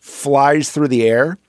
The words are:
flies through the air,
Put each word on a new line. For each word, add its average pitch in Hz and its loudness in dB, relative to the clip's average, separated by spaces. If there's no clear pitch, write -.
flies 143 0
through 147 -2
the 117 2
air, 135 0